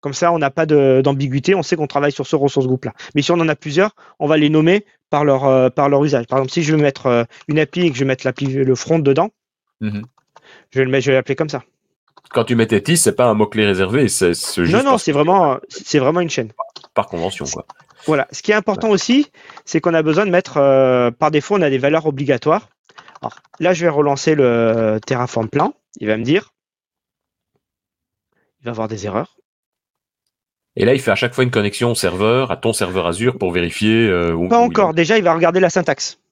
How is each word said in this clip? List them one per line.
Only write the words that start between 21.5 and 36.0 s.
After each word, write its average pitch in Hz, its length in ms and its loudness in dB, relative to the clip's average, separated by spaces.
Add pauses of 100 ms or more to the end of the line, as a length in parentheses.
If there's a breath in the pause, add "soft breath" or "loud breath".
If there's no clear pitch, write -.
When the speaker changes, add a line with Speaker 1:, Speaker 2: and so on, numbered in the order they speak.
Speaker 1:
on - 20 2
a 156 80 2
des 135 80 -2
valeurs 151 300 0
obligatoires. 143 640 -2 (500 loud breath)
Alors, - 160 -12 (220)
là, 175 160 2
je 170 100 -6
vais 170 60 4
relancer 147 440 0
le 117 680 2
Terraform 120 460 -4
plein. 170 240 0 (240)
Il 107 80 -8
va 107 100 0
me 113 80 -6
dire, 160 300 -2 (2000)
il - 40 -20
va 120 60 -8
avoir 110 180 -6
des 104 160 -10
erreurs. 104 320 -6 (1400)
Speaker 2:
Et 101 100 0
là, 127 80 4
il 135 60 -2
fait 120 100 -2
à 101 40 4
chaque 123 200 -4
fois 127 100 0
une 123 60 -2
connexion 113 400 -2
au 117 40 -2
serveur, 110 560 0
à 87 60 -4
ton 113 160 -2
serveur 90 340 -2
Azure, 110 300 -2
pour 95 160 -4
vérifier, 104 560 0
euh, 87 240 0
où, 85 160 -2
Speaker 1:
Pas 233 120 4
Speaker 2:
où - 20 4
il 240 60 2
Speaker 1:
encore. 190 220 0
Speaker 2:
est. 156 40 -6
Speaker 1:
Déjà, 170 240 2
il 202 60 -2
va 165 100 4
regarder 170 260 2
la 185 80 2
syntaxe. - 520 -4 (120)